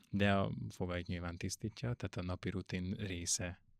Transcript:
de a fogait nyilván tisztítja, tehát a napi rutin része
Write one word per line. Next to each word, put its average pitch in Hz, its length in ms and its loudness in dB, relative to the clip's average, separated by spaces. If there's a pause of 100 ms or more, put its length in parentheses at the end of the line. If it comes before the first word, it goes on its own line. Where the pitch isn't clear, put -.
(100)
de 101 240 6
a 98 160 4 (200)
fogait 87 360 -2
nyilván 87 300 -2
tisztítja, 107 560 -4
tehát - 240 -4
a 95 60 -2
napi 90 280 -2
rutin 92 440 -2
része 90 680 -2 (200)